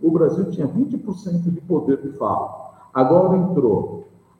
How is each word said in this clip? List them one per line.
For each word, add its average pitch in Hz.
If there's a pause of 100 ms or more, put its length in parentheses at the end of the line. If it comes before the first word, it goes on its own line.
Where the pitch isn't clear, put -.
o 165
Brasil 170
tinha 143
vinte 240
por -
cento 175
de 170
poder 139
de 139
fala. -
Agora 185
entrou 139 (320)